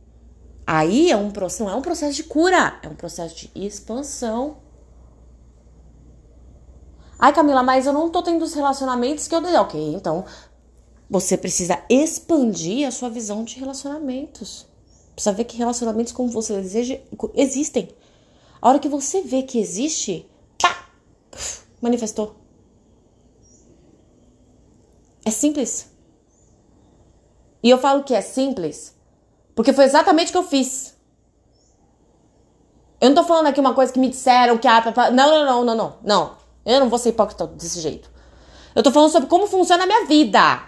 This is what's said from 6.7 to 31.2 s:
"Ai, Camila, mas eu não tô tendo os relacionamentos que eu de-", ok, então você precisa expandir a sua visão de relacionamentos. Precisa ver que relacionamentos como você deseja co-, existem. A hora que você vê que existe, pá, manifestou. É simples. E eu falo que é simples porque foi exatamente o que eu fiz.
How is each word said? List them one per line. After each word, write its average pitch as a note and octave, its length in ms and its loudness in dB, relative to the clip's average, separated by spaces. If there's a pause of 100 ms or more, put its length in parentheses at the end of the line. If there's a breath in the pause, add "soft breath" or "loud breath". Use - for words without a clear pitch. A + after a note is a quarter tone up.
"Ai, C4 140 6
Camila, D4 300 4
mas C4 240 2
eu C#4+ 80 0
não D#4+ 160 -2
tô F4 120 -2
tendo E4+ 220 -2
os D#4 80 -8
relacionamentos C4+ 760 -2
que - 80 -4
eu E4 60 2
de-", E4+ 160 0
ok, D#3 380 -2
então F#3 320 -6 (840 loud breath)
você F#3 300 -2
precisa F3 500 -4
expandir B3+ 960 0
a B3+ 40 -4
sua - 180 -10
visão A3 360 -8
de A#3 140 -16
relacionamentos. C4+ 1080 -12 (480)
Precisa - 200 -2
ver A3+ 100 -4
que A#3+ 120 -12
relacionamentos A#3 560 -4
como B3+ 160 -4
você A3 320 -6
deseja A#3 380 -6 (180)
co-, A3 180 -8
existem. C4+ 540 -2 (720 soft breath)
A A3 80 4
hora C#4 100 6
que D4 120 -4
você D4 320 -4
vê C4 200 -2
que C4 160 -4
existe, F#3+ 680 -6 (320)
pá, - 260 -2 (960 loud breath)
manifestou. A3+ 560 -4 (3000)
É A3 60 0
simples. D4 600 -2 (1700)
E A#3 80 6
eu B3+ 80 8
falo C#4 260 2
que C4 80 -4
é G3+ 80 2
simples F#3+ 760 -6 (600)
porque A#3 140 2
foi C4+ 140 6
exatamente D#4+ 420 4
o - 20 -10
que F4+ 80 0
eu F4+ 60 0
fiz. - 520 -4 (2000)